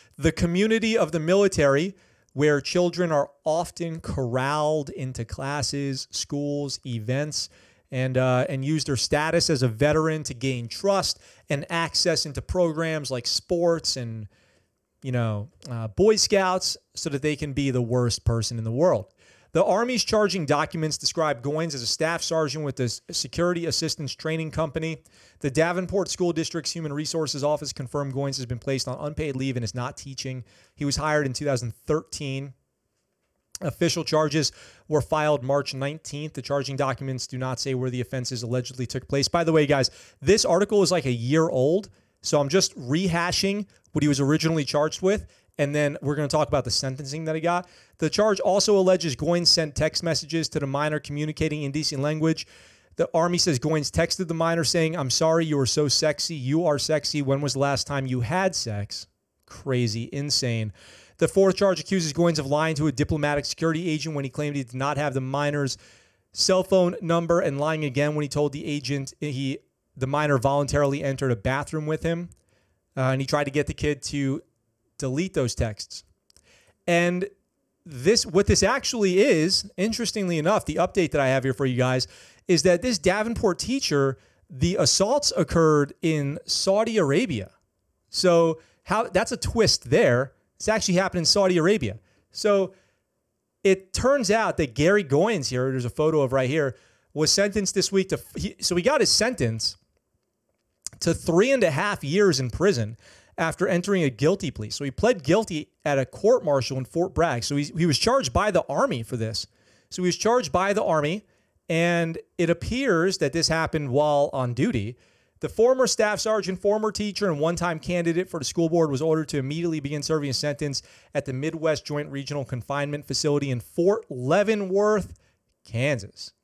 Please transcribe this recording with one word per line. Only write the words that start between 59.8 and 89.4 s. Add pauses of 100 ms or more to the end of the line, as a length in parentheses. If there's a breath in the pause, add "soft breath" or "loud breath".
insane. (460 loud breath)
The
fourth
charge
accuses
Goins
of
lying
to
a
diplomatic
security
agent
when
he
claimed
he
did
not
have
the
minor's (560 soft breath)
cell
phone
number
and
lying
again
when
he
told
the
agent
he, (360)
the
minor
voluntarily
entered
a
bathroom
with
him. (640)
Uh,
and
he
tried
to
get
the
kid
to (540)
delete
those
texts. (840 soft breath)
And (560)
this,
what
this
actually
is,
interestingly
enough,
the
update
that
I
have
here
for
you
guys (400 loud breath)
is
that
this
Davenport
teacher, (320 soft breath)
the
assaults
occurred
in
Saudi
Arabia. (580)
So (260 soft breath)
how,
that's
a
twist